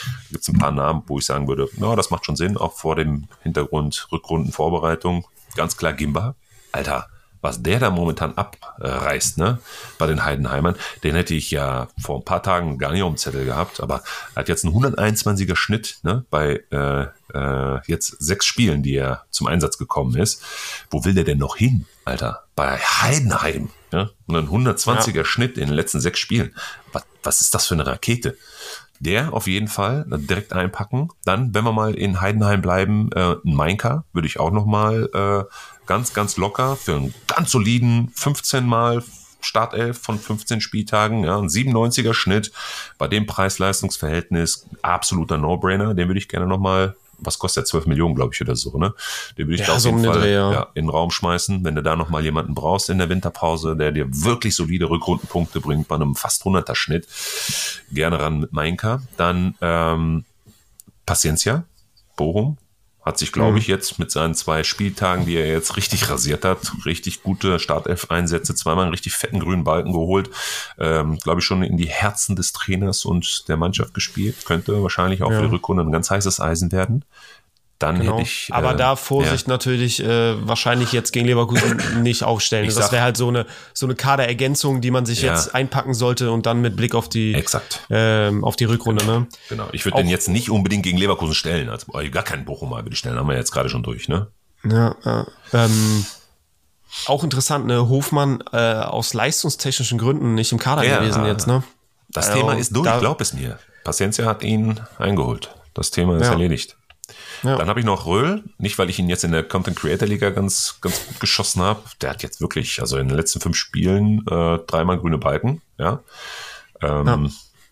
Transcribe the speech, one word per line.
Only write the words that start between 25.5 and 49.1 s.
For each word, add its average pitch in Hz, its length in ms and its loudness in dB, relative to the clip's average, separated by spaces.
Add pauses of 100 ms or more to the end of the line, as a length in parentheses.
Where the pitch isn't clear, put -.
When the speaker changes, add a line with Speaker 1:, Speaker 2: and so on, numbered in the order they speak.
Speaker 1:
in 71 80 -2
den 73 80 0
letzten - 260 0
sechs 85 200 -2
Spielen. - 340 -2 (380)
Was, - 120 -6 (180)
was - 200 0
ist - 120 2
das - 120 0
für - 80 0
eine 73 120 2
Rakete? 117 520 -2 (640)
Der 127 340 0
auf 110 140 -2
jeden 101 180 0
Fall 117 420 -2
direkt 78 440 -2
einpacken. 104 560 -2 (160)
Dann, 110 280 2
wenn 107 120 2
wir 117 80 2
mal 107 220 0
in 92 260 0
Heidenheim 104 420 2
bleiben, 95 500 2
äh, 90 200 2 (120)
ein 80 100 2
Mainka 107 580 0
würde 80 160 0
ich - 100 -8
auch 82 140 0
noch 104 120 2
mal, 107 480 2
äh, 98 420 0 (320)
ganz, 110 280 -2
ganz 104 240 -2
locker 131 380 -2
für - 180 -4
einen 69 200 -2 (120)
ganz - 240 0
soliden 120 640 4
fünfzehn 143 500 0
Mal 120 380 2 (380)
Startelf 117 600 -2
von 107 180 -4
fünfzehn 107 440 -4
Spieltagen, 107 640 0
ja, 90 120 2
ein 98 140 0
siebenundneunziger 117 640 2
Schnitt. 107 380 0 (440)
Bei 73 120 -2
dem 104 180 2
Preis-Leistungs-Verhältnis 90 1400 0 (140)
absoluter 85 560 0
No-Brainer. 92 560 0
Den 87 160 0
würde 92 100 0
ich - 100 -8
gerne 90 180 -2
noch 92 120 0
mal, 95 380 2 (220)
was - 200 -6
kostet - 240 -2
der? - 40 -4
Zwölf 80 200 0
Millionen, 78 280 2
glaub 64 180 0
ich, - 80 -6
oder 64 160 -2
so, - 220 -6
ne? 98 160 0 (420)